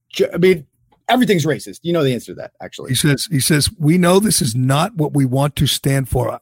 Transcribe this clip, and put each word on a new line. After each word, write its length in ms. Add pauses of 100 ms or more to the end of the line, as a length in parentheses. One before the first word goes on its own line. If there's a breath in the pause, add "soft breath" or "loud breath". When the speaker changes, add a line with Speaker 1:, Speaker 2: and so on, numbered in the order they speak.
Speaker 1:
jo-, 240
I 40
mean, 280 (440)
everything's 360
racist. 380
You 100
know 100
the 100
answer 200
to 20
that, 160 (100)
actually. 280
Speaker 2:
He 60
says, 360
he 80
says, 300 (100)
"We 180
know 220
this 220
is 140
not 420
what 160
we 120
want 320
to 100
stand 420
for. 320